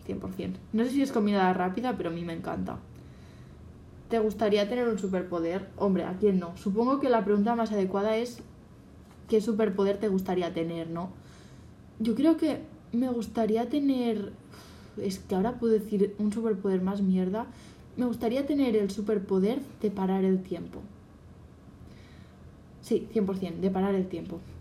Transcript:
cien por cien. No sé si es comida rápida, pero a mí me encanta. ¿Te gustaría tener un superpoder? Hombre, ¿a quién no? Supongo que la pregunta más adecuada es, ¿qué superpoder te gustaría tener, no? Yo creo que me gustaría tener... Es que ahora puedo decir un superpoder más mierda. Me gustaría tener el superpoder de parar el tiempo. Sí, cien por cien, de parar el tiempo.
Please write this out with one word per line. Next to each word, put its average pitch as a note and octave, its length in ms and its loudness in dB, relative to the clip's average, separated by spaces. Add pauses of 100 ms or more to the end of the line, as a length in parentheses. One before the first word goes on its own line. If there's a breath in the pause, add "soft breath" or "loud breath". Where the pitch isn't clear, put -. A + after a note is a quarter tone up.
cien - 140 -6
por - 140 -8
cien. F#3 240 -6 (160)
No A3 120 2
sé C4 60 0
si C#4 120 2
es C4+ 100 0
comida G3+ 400 4
rápida, F#3 440 -2
pero F3 140 -4
a - 20 -4
mí E3+ 120 -6
me E3+ 80 -6
encanta. E3+ 460 -6 (1300 loud breath)
¿Te A#3 100 2
gustaría G#3 500 2
tener B3 200 0
un G#3+ 100 0
superpoder? F3+ 800 -2
Hombre, F#3 280 2
¿a F3+ 140 -6
quién G3 200 4
no? F3 180 -6
Supongo A#3 440 0
que C#4+ 80 2
la A3+ 160 4
pregunta G#3 300 4
más A3+ 180 0
adecuada G3+ 440 0
es, A#3+ 240 -4 (880)
¿qué A3 120 6
superpoder G3+ 580 2
te G#3+ 100 0
gustaría F3+ 440 0
tener, E3 380 -4
no? E3+ 200 -6 (880 loud breath)
Yo A3+ 160 2
creo D#4+ 220 6
que D#4 240 0 (320)
me B3 160 2
gustaría A#3 600 0
tener... B3 640 0 (680 loud breath)
Es G3+ 200 -4
que - 160 -4
ahora A3 240 2
puedo A3+ 140 4
decir G#3 460 2
un G#3 140 0
superpoder G3+ 500 0
más G3 180 0
mierda. F#3 460 2 (500 loud breath)
Me B3 100 0
gustaría A#3+ 400 0
tener C4+ 300 4
el G3+ 140 2
superpoder G3+ 680 0 (200)
de G#3 100 0
parar F#3+ 340 0
el F#3+ 180 4
tiempo. - 380 -10 (2000 loud breath)
Sí, - 320 -2
cien G#3+ 120 0
por F#3+ 120 -2
cien, E3+ 240 -8
de F#3+ 100 2
parar G3 240 2
el F#3 140 0
tiempo. E3+ 320 -10 (200)